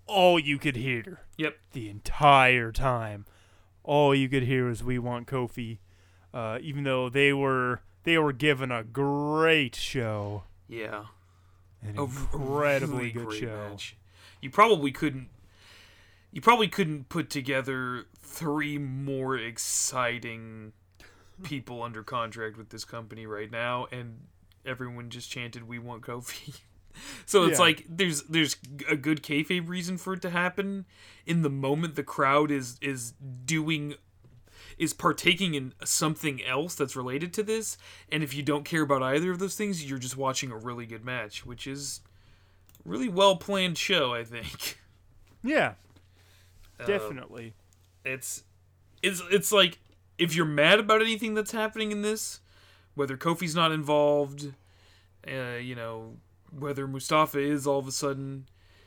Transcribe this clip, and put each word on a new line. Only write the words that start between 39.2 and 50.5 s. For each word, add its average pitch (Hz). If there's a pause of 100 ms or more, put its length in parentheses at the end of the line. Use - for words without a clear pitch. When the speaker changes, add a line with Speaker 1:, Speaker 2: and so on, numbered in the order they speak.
Speaker 2:
of 175
those 190
things, 196
you're 135
just 123
watching 131
a 110
really 120
good 113
match, 123
which 123
is 135 (840)
really 220
well-planned 185
show, 147
I 117
think. - (320)
<laughs> -
Speaker 1:
Yeah. 226 (1080)
Speaker 2:
Uh, 120
Speaker 1:
Definitely. 131 (500)
Speaker 2:
it's, 131 (580)
it's, 185
it's 185
like, 190 (380)
if 170
you're 170
mad 151